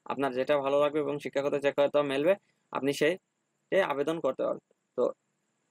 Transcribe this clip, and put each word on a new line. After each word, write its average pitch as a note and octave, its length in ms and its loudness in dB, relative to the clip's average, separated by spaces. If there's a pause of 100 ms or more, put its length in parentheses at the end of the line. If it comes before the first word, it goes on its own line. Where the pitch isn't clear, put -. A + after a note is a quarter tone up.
আপনার C3+ 280 -4
যেটা C3 260 0
ভালো C#3 220 0
লাগবে D3 180 2
এবং C#3+ 200 -2
শিক্ষাগত C#3 360 -4 (100)
যোগ্যতা C#3+ 380 2
মেলবে, C#3+ 320 2 (380)
আপনি C3+ 200 -2
সেইটে - 920 -4
আবেদন D3 380 -2
করতে C3+ 220 -2
পারবেন। A#2+ 260 -4 (280)
তো B2 80 2 (680)